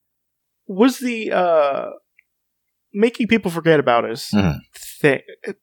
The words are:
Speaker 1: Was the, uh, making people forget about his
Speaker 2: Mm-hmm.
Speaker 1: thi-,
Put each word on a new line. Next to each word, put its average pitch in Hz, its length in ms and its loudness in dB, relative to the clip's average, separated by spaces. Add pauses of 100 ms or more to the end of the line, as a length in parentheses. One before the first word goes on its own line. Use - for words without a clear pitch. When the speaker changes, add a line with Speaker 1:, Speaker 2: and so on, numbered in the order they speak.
(680)
Speaker 1:
Was 226 320 2
the, 233 320 -6
uh, 160 540 0 (1080)
making 226 340 0
people 220 220 2
forget 160 300 2
about 120 240 2
his 110 300 -6
Speaker 2:
Mm-hmm. 95 260 0 (420)
Speaker 1:
thi-, 139 220 2 (400)